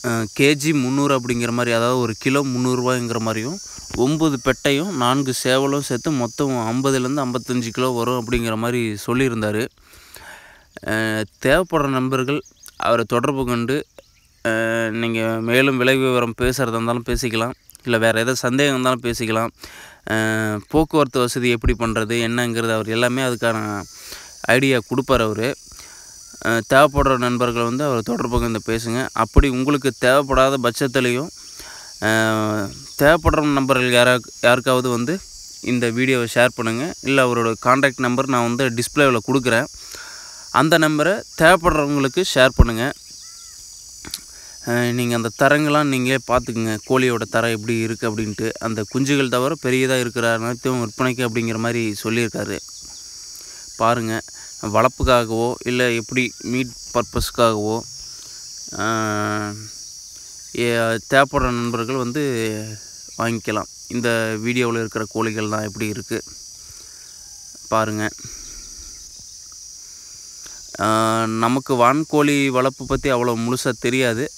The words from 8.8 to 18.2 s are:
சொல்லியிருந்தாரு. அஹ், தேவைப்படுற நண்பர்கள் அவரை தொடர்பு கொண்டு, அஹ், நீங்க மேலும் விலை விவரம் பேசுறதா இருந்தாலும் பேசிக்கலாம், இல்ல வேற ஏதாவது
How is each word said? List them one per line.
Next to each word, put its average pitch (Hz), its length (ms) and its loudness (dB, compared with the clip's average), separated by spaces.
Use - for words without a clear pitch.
சொல்லியிருந்தாரு. 117 680 0
அஹ், 110 380 -2
தேவைப்படுற 156 460 2
நண்பர்கள் 131 520 0
அவரை 117 300 2
தொடர்பு 131 380 0
கொண்டு, 120 300 0
அஹ், 113 440 0
நீங்க 113 500 -2
மேலும் 127 380 4
விலை 127 200 4
விவரம் 123 400 2
பேசுறதா 123 360 0
இருந்தாலும் 117 340 -2
பேசிக்கலாம், 120 480 -2
இல்ல 120 140 2
வேற 113 180 6
ஏதாவது 117 200 2